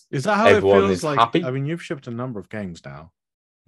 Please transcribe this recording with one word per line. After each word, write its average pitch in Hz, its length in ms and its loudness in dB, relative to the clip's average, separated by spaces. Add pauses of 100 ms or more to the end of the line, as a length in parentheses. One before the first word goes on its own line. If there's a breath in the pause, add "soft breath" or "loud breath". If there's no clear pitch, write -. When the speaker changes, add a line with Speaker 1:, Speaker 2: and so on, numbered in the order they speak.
(100)
Speaker 1:
Is 135 140 -6
that 208 140 0
how 220 80 2
Speaker 2:
everyone 196 320 6
Speaker 1:
it - 20 6
feels 196 120 2
Speaker 2:
is 170 120 -2
Speaker 1:
like? 147 140 0
Speaker 2:
happy. 117 260 2
Speaker 1:
I 127 60 -4
mean, 135 160 -6
you've 170 180 -8
shipped 147 220 -12
a 123 40 -10
number 117 300 -8
of 87 80 -18
games 98 360 -10
now. 71 280 -18 (560)